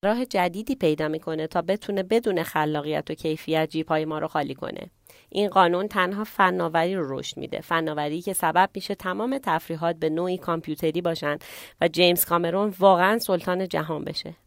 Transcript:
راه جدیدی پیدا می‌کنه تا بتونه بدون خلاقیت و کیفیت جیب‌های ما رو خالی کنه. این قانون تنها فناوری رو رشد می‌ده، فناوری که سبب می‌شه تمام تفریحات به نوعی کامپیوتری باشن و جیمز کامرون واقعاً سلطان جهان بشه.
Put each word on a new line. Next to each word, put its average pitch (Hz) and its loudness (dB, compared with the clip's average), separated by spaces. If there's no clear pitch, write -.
راه 226 0
جدیدی 196 -2
پیدا 156 0
می‌کنه 160 -6
تا 170 -2
بتونه 196 -2
بدون 196 2
خلاقیت 151 -2
و 160 -6
کیفیت 156 -2
جیب‌های 156 -2
ما 156 -4
رو 156 -4
خالی 143 -4
کنه. - -10
این 202 0
قانون 180 4
تنها 202 0
فناوری 180 2
رو 135 -4
رشد - -10
می‌ده، - -8
فناوری 156 -2
که 196 -6
سبب 175 2
می‌شه 196 -8
تمام 220 -4
تفریحات 165 -2
به 160 0
نوعی 180 -2
کامپیوتری 165 -2
باشن 160 -2
و 175 4
جیمز 175 4
کامرون 175 2
واقعاً 190 6
سلطان 185 0
جهان 156 -4
بشه. - -10